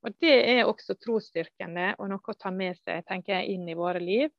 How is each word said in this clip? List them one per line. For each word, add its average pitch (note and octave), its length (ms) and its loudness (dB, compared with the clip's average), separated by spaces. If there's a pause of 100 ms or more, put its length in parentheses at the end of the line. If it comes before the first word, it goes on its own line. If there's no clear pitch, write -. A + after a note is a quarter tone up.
Og G#3+ 160 -6
det D#4+ 140 8 (160)
er B3 180 4
også - 320 -4
trosstyrkende F3+ 960 -4
og G3 140 -8
noe G3 220 -8
å - 40 -12
ta F#3+ 160 -8
med F#3 240 -4
seg, - 320 -8
tenker F#3+ 300 -4
jeg, G3 160 -2
inn F3 160 -6
i E3 60 -8
våre F3 260 -2
liv A3+ 360 2